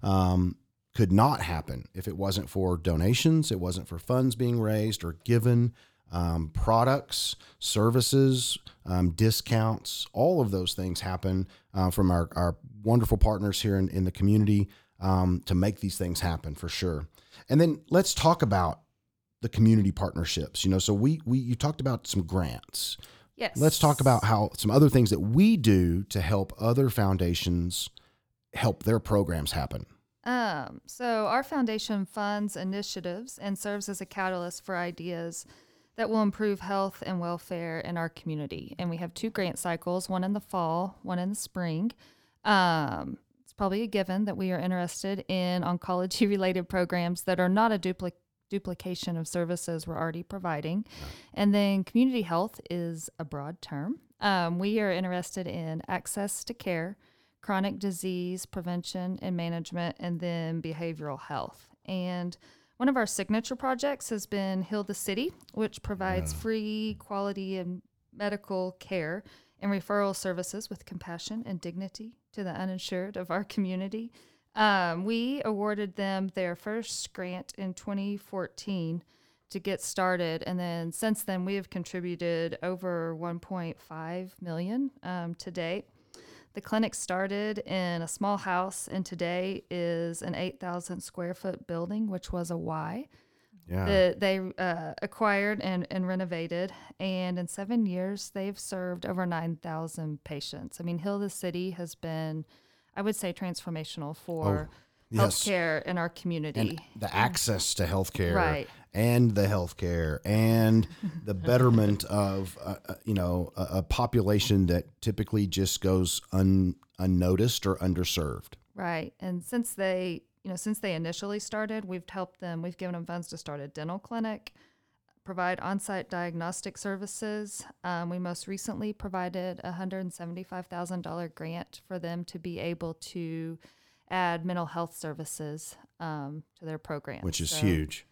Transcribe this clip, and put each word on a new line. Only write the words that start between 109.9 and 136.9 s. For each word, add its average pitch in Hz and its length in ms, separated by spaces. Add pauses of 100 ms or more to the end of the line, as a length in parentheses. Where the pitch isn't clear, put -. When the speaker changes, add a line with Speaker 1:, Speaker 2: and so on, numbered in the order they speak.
Speaker 1:
and 113 640 (180)
Speaker 2:
<laughs> 170 200
Speaker 1:
the 104 80
betterment 110 720
of, 98 580
uh, 92 120 (120)
uh, 90 80 (100)
you 110 100
know, 87 400
a, 95 120 (100)
a 95 60
population 104 840
that 87 180 (160)
typically 104 460
just 95 340
goes 92 400 (100)
un-, 95 440 (240)
unnoticed 92 680
or 95 120
underserved. 82 760 (220)
Speaker 2:
Right. 170 440
And 180 240
since 240 300
they, 185 480 (220)
you 196 80
know, 180 40
since 214 240
they 196 140
initially 175 460
started, 214 460
we've 180 240
helped 185 300
them, 170 220
we've 175 160
given 180 160
them 170 120
funds 170 240
to - 80
start 147 240
a 139 60
dental 156 320
clinic, 220 540 (720)
provide 180 360
on-site 196 500
diagnostic 175 680
services. 208 840 (200)
Um, 175 260
we 180 100
most 175 280
recently 202 460
provided 180 720
a 180 80
hundred 185 420
seventy-five 180 540
thousand 175 360
dollar 170 260
grant 160 580
for 185 120
them 170 260
to - 140
be 170 200
able 165 360
to 165 640 (500)
add 175 360
mental 175 200
health 170 300
services, 156 800 (240)
um, 151 440 (140)
to - 80
their 156 140
program. 143 420